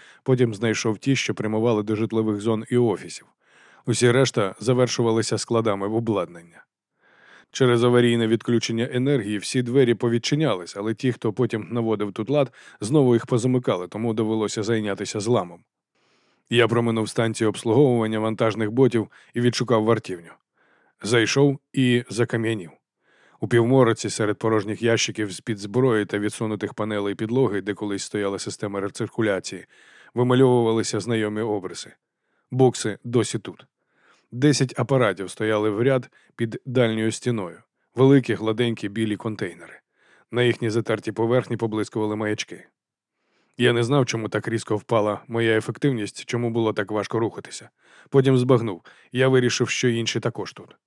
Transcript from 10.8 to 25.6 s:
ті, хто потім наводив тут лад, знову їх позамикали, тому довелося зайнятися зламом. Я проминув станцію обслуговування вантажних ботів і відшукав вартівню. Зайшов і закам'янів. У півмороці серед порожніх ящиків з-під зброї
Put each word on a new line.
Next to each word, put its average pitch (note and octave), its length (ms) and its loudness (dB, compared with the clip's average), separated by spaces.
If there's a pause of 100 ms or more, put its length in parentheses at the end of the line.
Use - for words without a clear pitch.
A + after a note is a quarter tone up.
ті, B2+ 180 -2
хто A2+ 220 -4
потім A2+ 380 -2
наводив A2 420 -2
тут A2 160 -6
лад, C#3+ 240 0 (280)
знову B2+ 320 4
їх A#2 120 2
позамикали, B2 640 0
тому A2+ 260 -4
довелося A2 500 -2
зайнятися G#2 560 -4
зламом. G2 440 -2 (840)
Я A#2 180 4
проминув A2+ 420 0
станцію A2+ 400 0
обслуговування A2+ 720 2
вантажних A2 520 -2
ботів A#2 400 2 (220)
і A#2+ 80 -4
відшукав A#2+ 420 2
вартівню. F#2+ 480 -2 (720)
Зайшов B2 560 2 (140)
і B2 360 2
закам'янів. A2 640 -4 (680)
У A2 80 -6
півмороці A#2 640 4
серед G#2 280 -2
порожніх G#2+ 440 -2
ящиків A2 500 0
з-під G#2+ 260 -6
зброї G#2+ 480 0